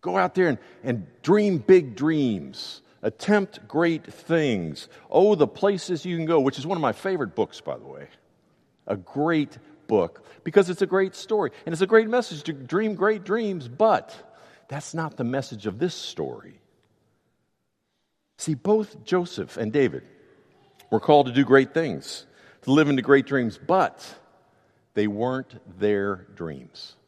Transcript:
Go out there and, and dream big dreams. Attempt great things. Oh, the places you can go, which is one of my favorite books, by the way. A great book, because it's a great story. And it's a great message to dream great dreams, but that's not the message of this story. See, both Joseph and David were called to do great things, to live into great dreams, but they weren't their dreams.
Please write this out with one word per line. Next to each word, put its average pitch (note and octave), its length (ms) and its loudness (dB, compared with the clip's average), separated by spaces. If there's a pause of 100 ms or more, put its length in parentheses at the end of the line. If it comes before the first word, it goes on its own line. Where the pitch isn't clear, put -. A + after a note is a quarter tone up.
Go F3+ 160 -4
out F#3 180 0
there F3+ 140 2
and, A#2+ 100 -2 (240)
and A#2 240 -4 (140)
dream G3+ 380 4
big C#3+ 360 4
dreams. B2 840 -4 (220)
Attempt G3 680 -2
great E3 440 -2
things. A2+ 760 -2 (220)
Oh, G3+ 260 6
the - 100 4
places F#3+ 580 -2
you F3+ 120 -4
can D#3+ 100 -4
go, D#3+ 140 4
which C3+ 180 0
is C#3 80 -10
one F3+ 100 -2
of E3 60 -4
my B2 100 0
favorite D#3 440 -6
books, - 240 -4
by C2+ 160 -10
the A1 80 -18
way. C#2 240 -18 (760)
A G2+ 100 -4
great D3 640 -4 (280)
book, F#2+ 400 -2 (160)
because F3+ 280 2
it's F3 120 -2
a F#3 40 0
great F#3+ 280 0
story. G3+ 360 -4 (160)
And E3 60 -6
it's E3 100 -2
a F#3+ 40 0
great A3 220 4
message A3 360 -4
to D#3+ 80 -8
dream E3 420 -4
great G3 280 -2
dreams, F#3+ 460 -6
but E3+ 440 0 (560)
that's - 240 -12
not D#3+ 240 -6
the - 60 -6
message A#2+ 440 -6
of G2+ 120 -8
this E3 160 -4
story. - 640 -12 (1800)
See, D#3+ 160 -4
both G3+ 500 -2
Joseph F3 520 -4
and A#2 160 -4
David C3+ 300 0 (880)
were A2 80 2
called C#3+ 280 6
to B2 60 -8
do C3+ 120 4
great C3+ 300 4
things, C#3+ 520 -6 (360)
to C3 100 0
live D3 160 4
into C3+ 140 0
great C3+ 240 4
dreams, B2 320 -2
but F3 440 -2 (920)
they G#2+ 120 0
weren't A#2+ 540 -6 (180)
their G2+ 560 -2
dreams. C#2+ 640 -14 (120)